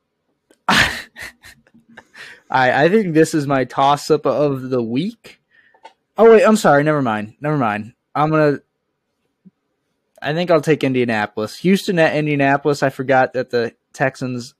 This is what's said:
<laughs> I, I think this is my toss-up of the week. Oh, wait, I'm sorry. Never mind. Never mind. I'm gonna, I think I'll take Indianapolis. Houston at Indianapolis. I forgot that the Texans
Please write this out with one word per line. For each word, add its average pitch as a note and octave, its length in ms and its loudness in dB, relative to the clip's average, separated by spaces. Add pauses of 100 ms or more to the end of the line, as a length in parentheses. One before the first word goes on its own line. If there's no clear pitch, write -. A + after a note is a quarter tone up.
(300)
<laughs> - 380 -14
I, - 220 0 (1600)
I B2+ 400 2
think F#3+ 240 0
this D#3 200 2
is D3 140 -2
my C3+ 160 0
toss-up C#3+ 640 0
of C3 440 -2
the B2+ 140 -2
week. C3+ 560 -8 (760)
Oh, A3+ 140 6
wait, G#3 120 6
I'm G#3+ 140 4
sorry. D3 260 4
Never D3+ 180 0
mind. G#2+ 380 -4
Never D3+ 180 -4
mind. A2 360 -4 (200)
I'm D3 160 0
gonna, D3+ 300 0 (1600)
I C#3+ 120 -6
think F3 180 -2
I'll D#3+ 80 4
take D3 240 0
Indianapolis. A#2 760 -2
Houston F#3 400 0
at D3 180 2
Indianapolis. C#3+ 680 0
I C3+ 60 0
forgot C3 440 0
that B2 160 -6
the A#2 240 -4 (200)
Texans B2+ 680 -6